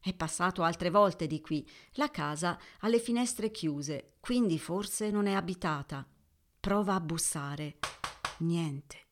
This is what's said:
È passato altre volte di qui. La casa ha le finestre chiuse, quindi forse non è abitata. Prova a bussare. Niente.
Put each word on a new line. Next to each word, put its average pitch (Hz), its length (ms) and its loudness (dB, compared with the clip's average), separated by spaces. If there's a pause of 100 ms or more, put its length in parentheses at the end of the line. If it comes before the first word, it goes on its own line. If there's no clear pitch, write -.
È 190 120 -4
passato 175 520 0
altre 170 260 2
volte 190 380 4
di 156 120 -2
qui. 151 240 -2 (280)
La - 180 0
casa 160 480 -2 (220)
ha 208 80 0
le 233 100 6
finestre 233 540 0
chiuse, 147 680 -4
quindi 226 400 2
forse 208 540 -2
non 208 140 2
è 196 80 2
abitata. 165 680 -4 (540)
Prova 202 360 2
a 190 60 2
bussare. 151 800 -4 (600)
Niente. 165 720 -4